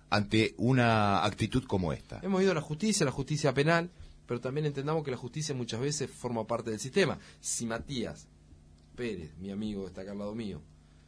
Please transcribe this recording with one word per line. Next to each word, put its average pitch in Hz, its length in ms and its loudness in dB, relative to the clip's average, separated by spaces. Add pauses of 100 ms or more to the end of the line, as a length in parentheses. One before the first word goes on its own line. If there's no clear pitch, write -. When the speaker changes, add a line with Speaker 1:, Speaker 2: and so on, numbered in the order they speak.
(100)
Speaker 1:
ante 104 460 4
una 113 680 4
actitud 107 400 0
como 90 280 0
esta? - 320 -8
Speaker 2:
Hemos 190 180 2
ido 190 80 6
a 175 40 4
la 156 80 -2
justicia, 170 440 0
la 127 60 0
justicia 139 420 0
penal, 165 360 4 (360)
pero 120 140 -2
también 143 260 -2
entendamos 147 380 0
que 135 80 -4
la 120 60 -4
justicia 151 360 -6
muchas 117 260 -4
veces 143 300 -2
forma 117 380 -4
parte 117 220 -2
del 107 100 -4
sistema. 135 380 2 (220)
Si - 260 -4
Matías 113 600 -6 (720)
Pérez, 87 420 -6
mi 98 140 -8
amigo 104 300 -4
que 92 60 -6
está 92 120 -12
acá 98 120 -10
al 101 60 -8
lado 104 160 -6
mío, 98 280 -6 (460)